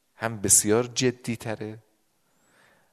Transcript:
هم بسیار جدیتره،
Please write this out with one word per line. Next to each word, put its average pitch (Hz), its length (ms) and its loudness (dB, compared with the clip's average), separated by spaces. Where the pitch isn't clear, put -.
هم 113 260 -6
بسیار 107 460 4
جدیتره، 117 920 -4